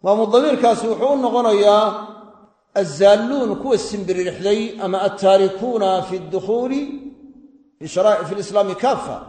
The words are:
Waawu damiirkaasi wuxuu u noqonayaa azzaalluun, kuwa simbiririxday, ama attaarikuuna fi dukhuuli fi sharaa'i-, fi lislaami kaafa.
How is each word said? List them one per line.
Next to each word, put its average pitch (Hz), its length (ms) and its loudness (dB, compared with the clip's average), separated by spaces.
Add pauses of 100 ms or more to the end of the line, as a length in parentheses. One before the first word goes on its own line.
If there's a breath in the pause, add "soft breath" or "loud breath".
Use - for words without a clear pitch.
Waawu 208 220 4
damiirkaasi 240 600 2
wuxuu 233 240 0
u 285 40 2
noqonayaa 220 680 4 (920)
azzaalluun, 202 800 2
kuwa 254 220 -2
simbiririxday, 185 800 -4 (200)
ama 190 220 -4
attaarikuuna 196 880 2 (140)
fi 180 160 -8
dukhuuli 220 640 -4 (1000)
fi 156 80 -16
sharaa'i-, 196 380 0
fi 175 80 -8
lislaami 196 400 -2
kaafa. 190 420 -4 (120)